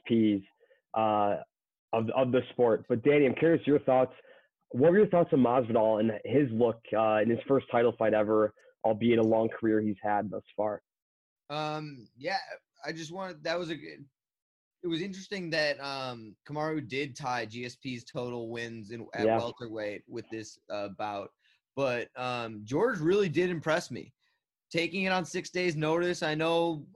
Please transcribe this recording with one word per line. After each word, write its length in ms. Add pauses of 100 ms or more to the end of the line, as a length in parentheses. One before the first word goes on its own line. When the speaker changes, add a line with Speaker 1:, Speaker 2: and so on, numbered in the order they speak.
Speaker 1:
Ps, 400 (480)
uh, 420 (560)
of, 180
of 220
the 80 (120)
sport. 360
But 140
Danny, 240
I'm 80
curious 320
your 140
thoughts. 320 (580)
What 220
were 60
your 100
thoughts 240
on 80
Masvidal 600
and 120 (120)
his 280
look, 280 (160)
uh, 260
in 60
his 100 (100)
first 220
title 280
fight 160
ever, 400 (300)
albeit 340
a 40
long 260
career 320
he's 220
had 280
thus 140 (120)
far? 240 (680)
Speaker 2:
Um, 680
yeah, 220 (460)
I 80
just 200
wanted, 320
that 140
was 120
a 40
good, 300 (800)
it 60
was 140
interesting 480
that, 300
um, 560 (120)
Kamaru 380
did 300
tie 280
G 200
S 120
P's 280
total 460
wins 420
in, 220
at 120
Speaker 1:
Yeah. 120
Speaker 2:
welterweight 680
with 240
this, 280 (120)
uh, 200
bout. 400 (440)
But, 420
um, 480
George 360
really 280
did 220
impress 400
me. 220 (600)
Taking 320
it 80
on 120
six 260
days' 260
notice, 460
I 120
know, 600